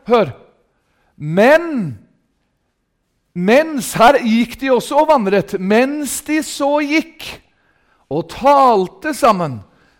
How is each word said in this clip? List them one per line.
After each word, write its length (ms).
Hør. 260
Men, 800
mens, 600
her 280
gikk 380
de 100
også 300
og 80
vandret, 500
mens 600
de 220
så 360
gikk 640
og 200
talte 840
sammen. 500